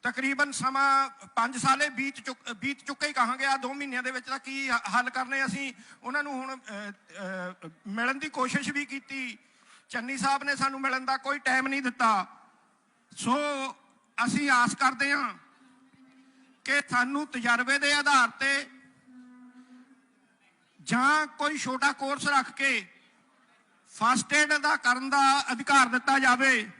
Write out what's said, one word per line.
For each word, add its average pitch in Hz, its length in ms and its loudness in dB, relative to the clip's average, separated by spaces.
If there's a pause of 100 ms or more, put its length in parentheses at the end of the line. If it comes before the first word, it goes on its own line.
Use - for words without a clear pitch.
ਤਕਰੀਬਨ 269 500 -2
ਸਮਾਂ 269 560 2 (180)
ਪੰਜ 247 300 -2
ਸਾਲੇ 269 340 2
ਬੀਤ 269 300 -6
ਚੁੱਕ-, 247 320 -10
ਬੀਤ 233 320 -8
ਚੁੱਕੇ 285 240 -4
ਹੀ 302 40 -4
ਕਹਾਂਗੇ। 262 340 0
ਆ 269 100 2
ਦੋ 262 180 -6
ਮਹੀਨਿਆਂ 269 280 -6
ਦੇ 254 80 -4
ਵਿੱਚ 254 160 -10
ਤਾਂ 262 120 -6
ਕੀ 269 320 -6
ਹ-, 226 280 0
ਹੱਲ 247 120 -2
ਕਰਨੇ 262 340 -4
ਅਸੀਂ 262 280 -6 (300)
ਉਹਨਾਂ 269 200 -4
ਨੂੰ 285 100 -6
ਹੁਣ, 262 240 -8
ਅਹ, 208 340 -12 (760)
ਅਹ, 160 40 -14 (160)
ਮਿਲਣ 233 280 -2
ਦੀ 285 140 -8
ਕੋਸ਼ਿਸ਼ 285 420 -2
ਵੀ 285 140 -4
ਕੀਤੀ। 262 540 -10 (500)
ਚੰਨੀ 247 280 -6
ਸਾਹਿਬ 277 280 0
ਨੇ 277 120 -2
ਸਾਨੂੰ 269 240 -2
ਮਿਲਣ 262 240 -2
ਦਾ 262 120 0
ਕੋਈ 277 220 -4
ਟਾਈਮ 262 300 0
ਨਹੀਂ 277 140 -2
ਦਿੱਤਾ। 226 440 0 (880)
ਸੋ 233 200 0 (920)
ਅਸੀਂ 285 240 0
ਆਸ 247 240 4
ਕਰਦੇ 269 380 0
ਹਾਂ 262 220 -2 (1300)
ਕਿ 277 160 2
ਸਾਨੂੰ 269 460 0
ਤਜਰਬੇ 247 520 0
ਦੇ 285 140 2
ਆਧਾਰ 277 360 4
ਤੇ 277 420 -2 (2000)
ਜਾਂ 285 440 2
ਕੋਈ 294 320 -4
ਛੋਟਾ 262 340 0
ਕੋਰਸ 277 360 -4
ਰੱਖ 269 220 2
ਕੇ 247 380 -2 (1000)
ਫਸਟ 240 420 0
ਏਡ 302 220 4
ਦਾ 294 220 2
ਕਰਨ 254 340 0
ਦਾ 269 420 4
ਅਧਿਕਾਰ 269 340 4
ਦਿੱਤਾ 254 320 2
ਜਾਵੇ। 254 600 4